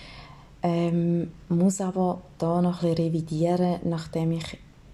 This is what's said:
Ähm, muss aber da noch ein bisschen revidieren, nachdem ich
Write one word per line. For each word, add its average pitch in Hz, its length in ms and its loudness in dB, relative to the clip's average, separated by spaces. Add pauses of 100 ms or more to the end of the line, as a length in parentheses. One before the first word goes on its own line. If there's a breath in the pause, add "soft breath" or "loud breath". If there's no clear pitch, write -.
(640 loud breath)
Ähm, 170 680 0 (180)
muss 185 320 2
aber 185 400 0 (160)
da 170 240 2
noch 175 200 0
ein 170 80 2
bisschen 165 160 2
revidieren, 170 800 0
nachdem 165 480 -2
ich 165 260 -6 (360)